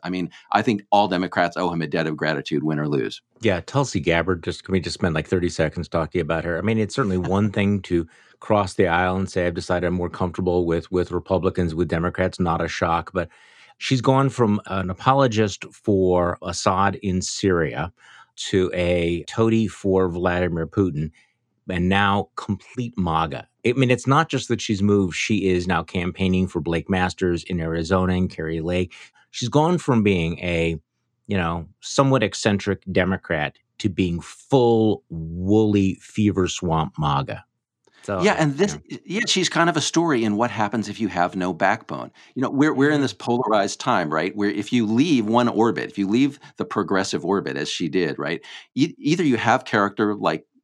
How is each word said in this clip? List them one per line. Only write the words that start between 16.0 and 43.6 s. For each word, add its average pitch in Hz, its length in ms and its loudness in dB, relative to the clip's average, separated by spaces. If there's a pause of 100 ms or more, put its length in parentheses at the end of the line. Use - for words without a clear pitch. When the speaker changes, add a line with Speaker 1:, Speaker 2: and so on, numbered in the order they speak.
Speaker 2:
Assad 95 640 2
in 92 180 0
Syria 87 720 0 (440)
to - 360 0
a 87 520 0
toady 113 420 2
for 95 420 0
Vladimir 87 560 0
Putin, 78 460 0 (580)
and 90 200 0
now 101 480 2
complete 117 600 -8
maga. 80 500 -2 (180)
I 120 80 2
mean, 127 180 2
it's 123 160 0
not 151 220 4
just 127 180 -4
that 113 140 -2
she's 98 200 -2
moved. 101 340 4
She 98 340 0
is 90 180 2
now 85 160 0
campaigning 92 640 0
for 87 140 -4
Blake 82 280 -4
Masters 90 540 0
in 90 160 -4
Arizona 85 540 0
and 92 160 0
Kari 80 320 -6
Lake. 90 320 -2 (380)
She's 123 180 -6
gone 156 280 2
from 120 260 2
being 87 360 2
a, 82 400 -2 (480)
you 104 80 -2
know, 85 320 -2 (140)
somewhat 135 420 2
eccentric 101 640 -2
Democrat 87 680 -2 (220)
to 107 100 -2
being 85 320 -2
full 117 880 2
woolly 95 840 2
fever 95 520 0
swamp 80 500 -2
maga. 120 460 -4 (600)
So, 95 180 -4
Speaker 1:
Yeah, 190 180 2
and 147 180 2
this, 175 300 -2
Speaker 2:
yeah. - 180 -14
Speaker 1:
yeah, 190 220 -4
she's 180 220 0
kind 170 200 2
of 170 60 -2
a 147 60 0
story 151 420 0
in 104 140 0
what 117 120 0
happens 104 380 -4
if 104 140 -8
you 104 80 -2
have 87 260 -2
no 92 160 -2
backbone. 92 580 -2 (260)
You 127 80 -4
know, 123 60 -2
we're, 139 240 2
we're 135 160 4
in 151 60 2
Speaker 2:
Mm-hmm. 143 60 2
Speaker 1:
this 127 120 -2
polarized 110 680 0